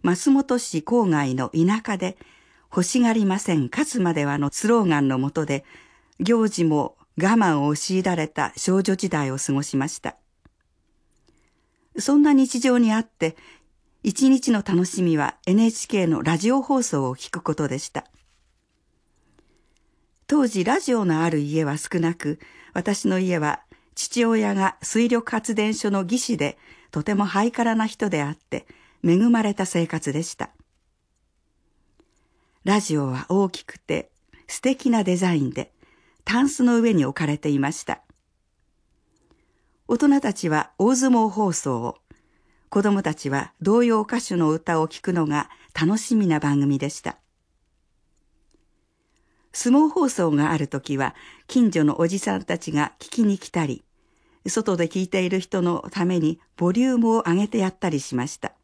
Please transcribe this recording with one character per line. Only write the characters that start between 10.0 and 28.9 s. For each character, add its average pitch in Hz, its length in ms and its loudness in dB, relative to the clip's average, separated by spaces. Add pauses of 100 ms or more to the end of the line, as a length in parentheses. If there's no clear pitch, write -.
た。 - 160 -10 (1800)
そ 277 180 0
ん 294 80 8
な 294 120 6
日 262 260 4
常 247 160 4
に 226 160 4
あ 220 60 2
っ 226 60 -2
て、 160 320 -6 (680)
一 262 260 2
日 262 240 4
の 214 60 2
楽 185 260 2
し 185 180 -4
み 165 140 2
は 147 200 -2 (100)
エ 180 80 2
ヌ 220 80 6
エ 226 40 6
イ 226 60 2
チ - 160 -10
ケ 196 160 0
ー - 20 2
の 165 160 0
ラ 160 140 0
ジ 208 160 0
オ 269 80 2
放 262 220 0
送 139 260 -2
を 127 80 -6
聞 - 140 -16
く 170 100 -8
こ 160 140 -4
と 147 140 -2
で 135 100 -4
し - 100 -10
た。 - 180 -12 (2250)
当 285 200 2
時 190 180 -2
ラ 277 140 2
ジ 269 160 -2
オ 220 120 0
の 160 160 2
あ 165 80 0
る 156 80 -2
家 147 260 -2
は 147 140 -4
少 - 220 -4
な 165 140 0
く、 151 240 -6 (360)
私 196 340 -2
の 185 100 0
家 180 200 0
は 151 220 -2 (340)
父 - 320 -2
親 214 280 0
が 190 280 0
水 233 260 0
力 233 220 0
発 226 240 -4
電 214 180 0
所 214 180 -2
の 196 140 0
技 220 140 -2
師 240 180 -4
で、 - 220 -4 (320)
と 151 120 -4
て 208 120 -2
も 202 100 2
ハ 196 200 0
イ 233 80 0
カ 233 120 -2
ラ 226 100 0
な 220 120 0
人 214 240 -4
で 156 120 -2
あ 143 80 -4
っ 160 60 -8
て、 - 300 -12 (360)